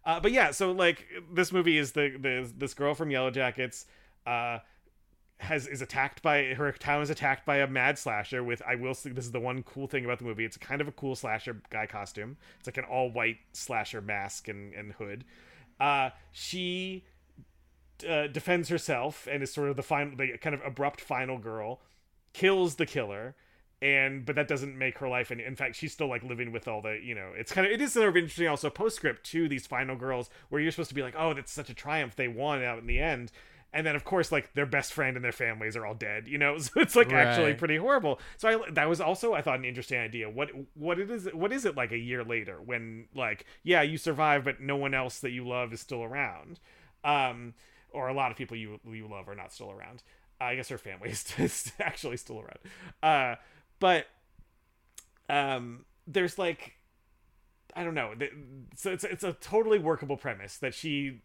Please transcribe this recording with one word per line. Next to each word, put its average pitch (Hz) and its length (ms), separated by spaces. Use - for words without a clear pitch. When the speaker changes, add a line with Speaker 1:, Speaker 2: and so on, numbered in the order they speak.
Speaker 1:
Uh, 165 140
but 208 140
yeah, 208 180
so, 185 220
like, 180 340
this 175 200
movie 170 260
is 139 140
the, 143 260
the, 127 380
this 131 180
girl 143 200
from 151 180
Yellow 131 180
Jackets, 127 560
uh, 120 320
has, 143 280
is 135 160
attacked 135 400
by, 143 320
her 139 180
town 147 300
is 147 80
attacked 139 340
by 139 140
a 139 80
mad 131 320
slasher 123 440
with, 120 240
I 123 100
will 127 180
say, - 160
this 123 160
is 117 60
the 123 80
one 127 240
cool 139 220
thing 131 200
about 120 120
the 117 60
movie. 113 220
It's - 100
kind 143 240
of 147 80
a 143 40
cool 135 220
slasher 110 540
guy 110 160
costume. 104 540
It's - 80
like 123 120
an 127 60
all-white 117 520
slasher 110 480
mask 101 480
and, 101 240
and 104 200
hood. 107 340
Uh, 139 300
she, 185 720
uh, 151 200
defends 170 400
herself 151 640
and 139 120
is 131 100
sort 143 180
of 131 60
the 135 60
final, 143 340
the 127 220
kind 151 160
of 135 100
abrupt 139 360
final 131 380
girl, 110 420
kills 185 440
the 160 100
killer, 110 480
and, 135 440
but 143 120
that 147 120
doesn't 135 280
make 131 220
her 135 100
life 123 220
any, 117 140
in 131 120
fact, 127 200
she's - 160
still, 147 160
like, 120 140
living 120 300
with 113 160
all 107 120
the, 107 220
you 120 120
know, 95 220
it's 117 160
kind 190 140
of, 202 60
it 233 80
is 277 120
sort 220 160
of 175 80
interesting 170 320
also 147 220
postscript 185 540
to 160 240
these 135 180
final 131 300
girls 123 340
where 147 120
you're 160 100
supposed 165 180
to 131 60
be 139 80
like, 123 140
"Oh, 160 180
that's 139 180
such - 180
a 117 40
triumph, 143 420
they 127 120
won 135 360
out 117 140
in 117 80
the 120 120
end." 135 340
And 156 140
then, 151 100
of 139 80
course, 175 280
like, 143 220
their 143 100
best 135 300
friend 131 220
and 123 80
their 117 80
families 110 440
are 113 80
all 107 100
dead, 107 340
you 143 100
know? 143 180
<laughs> - 20
So 147 220
it's, - 160
like, 233 160
actually 147 360
Speaker 2:
Right. 110 100
Speaker 1:
pretty 156 180
horrible. 196 440
So 220 280
I, 170 40
that 151 180
was 170 140
also, 190 320
I 147 80
thought, 131 160
an 131 80
interesting 123 320
idea. 110 320
What, 139 200
what 170 240
it 202 120
is, 196 240
what 190 180
is 262 140
it 147 100
like 120 160
a 117 60
year 120 260
later 107 400
when, 113 500
like, 117 300
yeah, 170 180
you 151 160
survive, 147 460
but 127 180
no 139 140
one 139 180
else 127 240
that 127 140
you 123 140
love 123 280
is 113 60
still 120 220
around? 117 560
Um, 123 480
or 131 180
a 131 60
lot 131 160
of - 80
people 117 180
you, 107 240
you 110 180
love 95 200
are 101 60
not 92 180
still 101 180
around. 110 320
I 123 140
guess 127 160
her 123 80
family 98 320
<laughs> - 0
is, - 160
is - 420
actually 147 380
still 113 240
around. - 180
Uh, 139 340
but, 180 280
um, 131 560
there's, 180 320
like, 170 360
I 175 100
don't 165 100
know. 113 240
Th-, 139 140
so - 180
it's, 185 120
it's 185 200
a 175 100
totally 214 440
workable 147 380
premise 101 420
that - 140
she 143 520